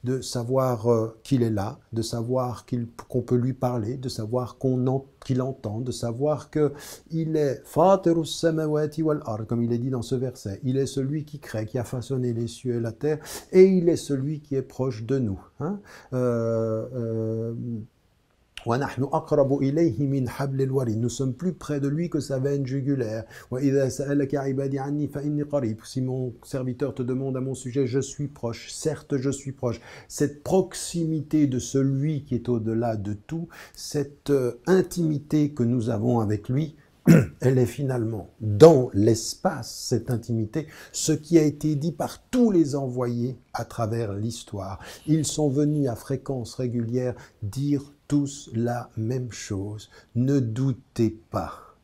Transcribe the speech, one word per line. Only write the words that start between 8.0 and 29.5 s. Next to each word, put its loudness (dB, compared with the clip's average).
samawati 0
wal 2
ard, -4
comme 0
il 2
est 0
dit -2
dans -2
ce -2
verset, -6
il 0
est 2
celui -4
qui -16
crée, -6
qui -6
a -2
façonné -4
les -2
cieux -4
et -2
la -4
terre, -2
et 12
il 6
est 4
celui -4
qui -6
est 0
proche -6
de 0
nous. -2
Hein ? -4
Euh, 0
euh, -4
وَنَحْنُ 0
أَقْرَبُ 2
إِلَيْهِ 2
مِنْ 0
حَبْلِ -4
الْوَرِيدِ. 0
Nous 0
sommes -2
plus -4
près -6
de -2
lui -2
que -2
sa -4
veine 0
jugulaire. -2
وَإِذَا 2
سَأَلَكَ 0
عِبَادِي -2
عَنِّي -2
فَإِنِّي -4
قَرِيبٌ. -2
Si -6
mon -4
serviteur -4
te -6
demande -4
à -4
mon -4
sujet, -2
je 0
suis -6
proche. -8
Certes, -4
je 0
suis -6